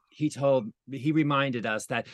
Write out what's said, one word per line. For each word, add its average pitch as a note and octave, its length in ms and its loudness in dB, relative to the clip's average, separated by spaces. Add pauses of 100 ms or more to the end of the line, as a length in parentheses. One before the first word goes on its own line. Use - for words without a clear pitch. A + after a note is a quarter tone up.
(100)
he D3+ 180 -4
told, C3+ 380 2 (240)
he C3+ 220 -2
reminded C#3 520 2
us A2 220 -2
that, A#2+ 280 -4